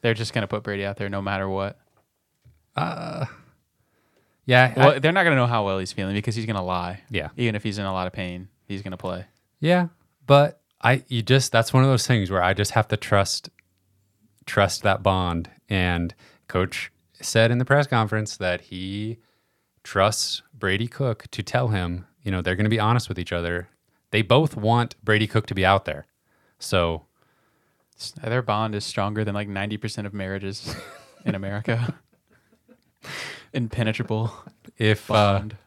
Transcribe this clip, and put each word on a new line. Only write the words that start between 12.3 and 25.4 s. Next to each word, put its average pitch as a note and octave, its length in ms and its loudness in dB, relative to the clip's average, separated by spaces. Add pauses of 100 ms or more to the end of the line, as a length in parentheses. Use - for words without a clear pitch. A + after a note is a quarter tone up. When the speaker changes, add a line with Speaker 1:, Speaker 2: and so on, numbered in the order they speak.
Speaker 2:
where F#2+ 120 0
I F2+ 120 4
just G2+ 180 -2
have A2+ 160 2
to G#2+ 100 -2
trust, - 500 0 (1000)
trust - 360 2
that G2 200 2
bond. F2+ 480 0 (200)
And F2 440 0 (340)
Coach - 420 -2 (320)
said A2+ 280 2
in A#2+ 80 0
the B2+ 60 0
press C#3 220 2
conference A2 520 0
that F2+ 240 -2
he G2+ 560 -8 (640)
trusts - 600 0 (120)
Brady G#2 340 -2
Cook A#2+ 420 -4
to - 120 -10
tell A#2+ 260 0
him, F2+ 380 -2 (160)
you G#2 80 -4
know, F#2 120 0
they're F2+ 140 0
gonna G#2+ 120 2
be A2+ 120 2
honest A2+ 280 2
with F#2+ 100 -8
each F2 140 -6
other. F2 360 -4 (420)
They G#2+ 120 2
both C3 340 4
want A2+ 380 2 (100)
Brady G#2+ 220 2
Cook G#2+ 200 0